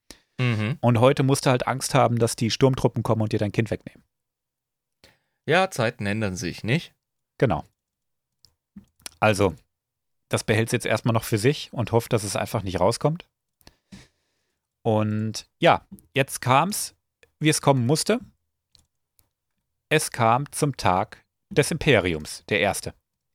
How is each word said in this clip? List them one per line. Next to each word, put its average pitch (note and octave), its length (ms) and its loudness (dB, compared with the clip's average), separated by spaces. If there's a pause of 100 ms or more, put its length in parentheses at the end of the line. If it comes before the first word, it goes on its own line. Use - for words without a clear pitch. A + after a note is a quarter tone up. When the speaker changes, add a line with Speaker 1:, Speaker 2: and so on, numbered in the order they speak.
(400)
Speaker 1:
Mhm. A2+ 400 -2
Speaker 2:
Und A#2 200 2
heute C3+ 240 4
musst C3+ 240 2
du - 20 4
halt B2+ 160 0
Angst B2+ 300 -4
haben, A#2+ 240 4
dass A#2 160 0
die A2+ 160 0
Sturmtruppen C3 500 2
kommen A2 220 0
und G#2 100 -4
dir G#2+ 60 -2
dein G#2 120 -2
Kind A2+ 200 -2
wegnehmen. - 320 -10 (1400)
Speaker 1:
Ja, F#3 240 2
Zeiten A2+ 340 -4
ändern G2+ 300 -2
sich, F2 280 -8
nicht? B2+ 300 -2 (460)
Speaker 2:
Genau. F#2 240 0 (1600)
Also, G2+ 360 2 (720)
das - 160 -4
behält's A2+ 300 0
jetzt B2 140 -4
erstmal A2+ 260 0
noch A2+ 100 0
für - 140 -2
sich B2 340 -2
und A#2 220 -6
hofft, A#2 180 -2
dass G#2+ 120 0
es G2 120 -6
einfach G2 280 -4
nicht F#2 180 -6
rauskommt. D3 480 0 (1500)
Und G#2+ 680 -2 (120)
ja, D3 260 4 (280)
jetzt - 280 -2
kam's, D3 540 0 (440)
wie D#3 100 2
es D3 120 0
kommen C3+ 240 2
musste. D#3 340 0 (1700)
Es D3+ 220 -2
kam A#2+ 400 0
zum C#3+ 260 -4
Tag F#2+ 460 -2 (260)
des - 220 0
Imperiums, F#2 800 0
der G#2+ 100 0
erste. F#2+ 340 -2 (420)